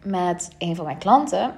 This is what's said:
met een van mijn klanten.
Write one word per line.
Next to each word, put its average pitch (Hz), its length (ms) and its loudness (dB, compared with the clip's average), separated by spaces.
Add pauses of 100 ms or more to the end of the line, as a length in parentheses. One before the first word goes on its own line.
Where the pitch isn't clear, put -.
met 180 540 -2
een 170 180 -4
van 170 80 -8
mijn 139 140 -8
klanten. 247 600 2